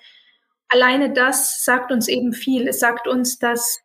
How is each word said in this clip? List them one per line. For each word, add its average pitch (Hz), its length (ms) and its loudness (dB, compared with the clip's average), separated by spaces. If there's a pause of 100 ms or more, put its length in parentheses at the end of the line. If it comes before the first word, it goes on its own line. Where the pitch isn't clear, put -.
(680)
Alleine 254 420 4
das 262 540 0
sagt 254 260 0
uns 226 160 0
eben 247 240 0
viel. 254 340 -2
Es 262 140 -2
sagt 240 300 0
uns, 254 300 -2
dass 240 460 -2